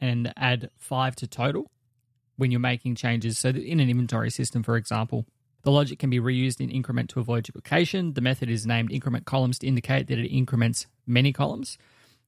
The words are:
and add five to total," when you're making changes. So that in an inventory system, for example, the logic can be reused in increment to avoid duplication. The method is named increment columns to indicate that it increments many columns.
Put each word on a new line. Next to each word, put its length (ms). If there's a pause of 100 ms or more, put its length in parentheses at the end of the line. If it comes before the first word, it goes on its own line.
and 340
add 420
five 400
to 100
total," 420 (680)
when 140
you're 80
making 360
changes. 420
So 140
that 100
in 180
an 100
inventory 420
system, 320
for 140
example, 480 (380)
the 80
logic 280
can 100
be 100
reused 420
in 80
increment 420
to 80
avoid 240
duplication. 720
The 80
method 280
is 160
named 260
increment 340
columns 340
to 80
indicate 400
that 100
it 120
increments 580 (180)
many 280
columns. 440 (500)